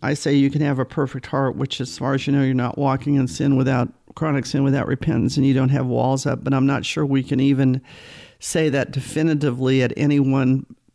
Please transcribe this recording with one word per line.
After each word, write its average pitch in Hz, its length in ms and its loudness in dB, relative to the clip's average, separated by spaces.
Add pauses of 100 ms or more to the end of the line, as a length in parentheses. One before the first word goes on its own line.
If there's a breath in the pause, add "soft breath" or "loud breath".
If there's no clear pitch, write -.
I 143 140 -2
say 143 180 -2
you 139 160 4
can 143 120 -2
have 143 180 0
a 127 60 0
perfect 135 420 -6
heart, 139 280 -2
which - 260 -6
as - 160 -10
far 135 180 -2
as 135 100 -2
you 143 80 0
know, 139 100 2
you're 131 120 2
not 123 240 -2
walking 139 360 0
in 131 120 2
sin 139 280 0
without, 131 360 0 (240)
chronic 139 320 -2
sin 139 160 0
without 139 240 0
repentance, 131 500 0
and 135 80 2
you 135 80 4
don't 131 160 2
have 135 160 0
walls 127 400 0
up. - 180 -2
But 135 120 0
I'm 131 100 2
not 139 200 0
sure 151 200 -2
we 135 180 2
can 131 160 -2
even 131 420 2 (580 loud breath)
say 160 300 -2
that 135 220 -2
definitively 135 920 0
at 120 140 0
any 147 220 2
one 135 460 2 (300)